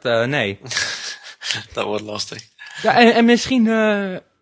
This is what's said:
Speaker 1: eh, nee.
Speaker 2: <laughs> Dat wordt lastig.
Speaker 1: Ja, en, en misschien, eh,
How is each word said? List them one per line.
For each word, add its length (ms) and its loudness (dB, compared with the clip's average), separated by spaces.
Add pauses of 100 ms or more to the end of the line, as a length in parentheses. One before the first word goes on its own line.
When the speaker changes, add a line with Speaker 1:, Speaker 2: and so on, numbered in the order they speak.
Speaker 1:
eh, 200 2
nee. 340 -2 (540)
Speaker 2:
<laughs> 600 -10
Dat 120 -4
wordt 200 -4
lastig. 380 -10 (400)
Speaker 1:
Ja, 140 2
en, 180 8
en 100 4
misschien, 440 2
eh, 480 0 (260)